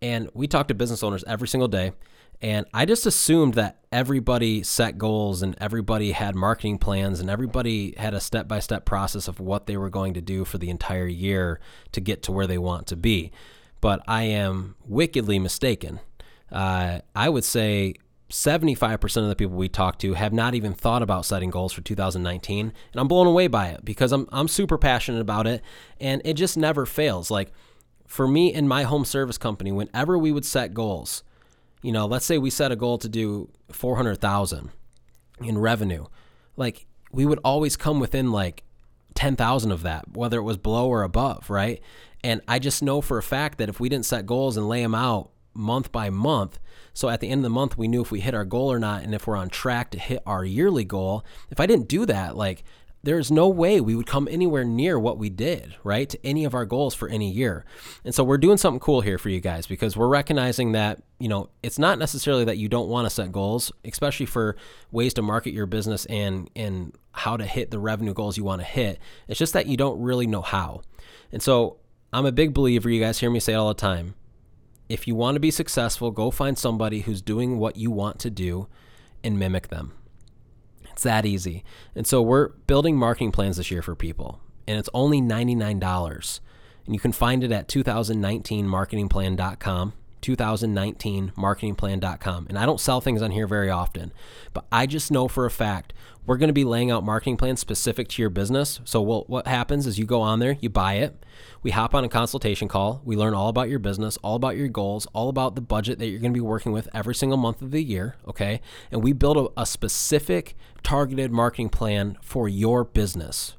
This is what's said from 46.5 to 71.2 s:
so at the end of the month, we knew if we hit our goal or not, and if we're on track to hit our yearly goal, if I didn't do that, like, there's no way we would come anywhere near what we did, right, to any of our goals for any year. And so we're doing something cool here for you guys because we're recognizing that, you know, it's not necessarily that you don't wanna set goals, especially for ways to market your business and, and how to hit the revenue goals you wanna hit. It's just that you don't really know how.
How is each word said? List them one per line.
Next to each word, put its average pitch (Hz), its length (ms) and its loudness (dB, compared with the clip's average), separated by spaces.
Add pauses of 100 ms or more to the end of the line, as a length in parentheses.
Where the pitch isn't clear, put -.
so - 160 -2
at 117 120 0
the - 100 -4
end 135 100 2
of 131 40 2
the 120 80 0
month, 131 260 0
we 113 100 0
knew 120 140 2
if - 80 -4
we 104 100 -4
hit 120 140 -2
our 104 120 -2
goal 123 260 0
or 120 80 0
not, 104 240 -2
and 107 100 -6
if 104 140 -6
we're 107 80 0
on 92 120 -2
track 120 440 -4
to 92 80 -8
hit 127 260 -4
our 95 180 -2
yearly 123 420 2
goal, 95 380 -2 (280)
if - 80 -2
I 160 80 4
didn't 190 200 6
do 180 200 0
that, 95 280 0
like, 95 280 -2 (400)
there's 143 260 0
no 156 180 6
way 180 320 4
we 113 140 2
would 117 140 -2
come 139 240 0
anywhere 160 320 2
near 127 340 2
what 113 220 0
we 104 100 -4
did, 110 540 -4
right, 113 260 0
to - 160 -10
any 151 200 0
of 127 100 0
our 120 100 -2
goals 127 300 0
for 107 140 -6
any 107 200 -2
year. 98 340 0 (400)
And 123 120 -4
so 139 80 6
we're 135 160 4
doing 196 180 8
something 135 220 2
cool 131 220 4
here 101 180 0
for 104 100 -4
you 92 100 0
guys 85 280 -4
because 95 280 -2
we're 117 120 2
recognizing 131 640 2
that, 107 320 0 (160)
you 120 80 -4
know, 101 240 -2 (100)
it's - 160 -6
not 151 220 4
necessarily 139 460 2
that 104 120 0
you 107 120 -2
don't 110 200 0
wanna 117 220 0
set 92 200 -4
goals, 101 400 -2 (120)
especially 135 420 -4
for 110 300 0 (360)
ways 120 220 2
to 117 80 0
market 107 320 0
your 101 140 -2
business 107 380 -2
and, 101 500 -4
and 95 420 -6 (140)
how - 260 -4
to 107 80 -4
hit 110 240 -4
the 113 80 -6
revenue 107 380 -2
goals 104 200 -4
you 104 80 -4
wanna 95 200 -2
hit. 107 340 -2 (300)
It's - 100 -6
just 160 160 0
that 175 140 0
you 135 100 0
don't 127 240 0
really 123 240 0
know 107 160 0
how. - 400 -4 (500)